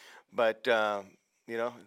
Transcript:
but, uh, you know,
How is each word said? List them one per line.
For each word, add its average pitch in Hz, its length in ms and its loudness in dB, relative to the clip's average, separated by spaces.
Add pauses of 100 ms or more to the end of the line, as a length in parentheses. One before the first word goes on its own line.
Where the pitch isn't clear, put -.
(320)
but, 113 340 0
uh, 107 360 2 (440)
you 117 120 -8
know, 120 160 -4 (120)